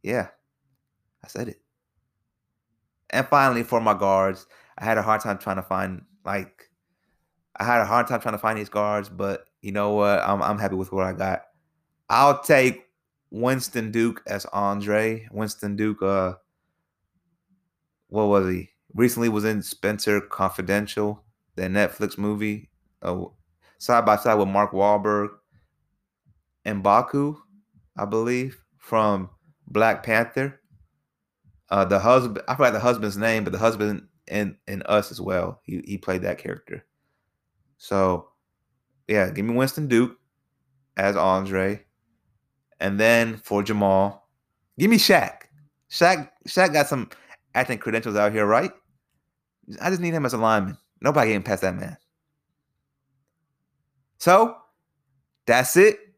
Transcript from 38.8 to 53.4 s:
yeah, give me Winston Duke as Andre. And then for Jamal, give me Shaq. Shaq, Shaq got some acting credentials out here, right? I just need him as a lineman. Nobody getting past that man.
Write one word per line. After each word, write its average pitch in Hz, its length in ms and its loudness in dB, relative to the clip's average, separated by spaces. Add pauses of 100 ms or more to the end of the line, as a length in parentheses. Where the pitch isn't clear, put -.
yeah, 98 240 0
give 98 140 -6
me 117 100 -4
Winston 135 320 -2
Duke 120 320 2 (800)
as 98 180 0
Andre. 95 720 0 (960)
And 98 180 -2
then 113 380 4
for 101 260 -2
Jamal, 101 640 0 (480)
give 196 140 2
me 233 60 6
Shaq. - 460 2 (460)
Shaq, 170 400 2 (200)
Shaq 185 240 2
got 147 160 2
some 127 200 -4 (460)
acting 127 240 -2
credentials 113 380 -4
out 104 160 2
here, 107 140 0
right? 123 260 2 (1080)
I 175 100 -2
just 180 120 -4
need 170 120 -2
him 147 120 -2
as 123 80 -4
a 113 40 -4
lineman. 107 380 0 (240)
Nobody 135 300 2
getting 101 140 -2
past 98 180 -4
that 92 140 -2
man. 156 200 -10 (2250)